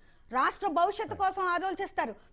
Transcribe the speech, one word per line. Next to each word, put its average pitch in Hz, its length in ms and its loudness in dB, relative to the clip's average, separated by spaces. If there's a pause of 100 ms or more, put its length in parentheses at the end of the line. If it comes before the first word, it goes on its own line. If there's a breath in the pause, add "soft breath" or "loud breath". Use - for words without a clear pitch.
(380 soft breath)
రాష్ట్ర 311 300 2 (120)
భవిష్యత్తు 381 420 0
కోసం 381 220 2 (100)
ఆలోచిస్తారు. 349 640 -2 (180 soft breath)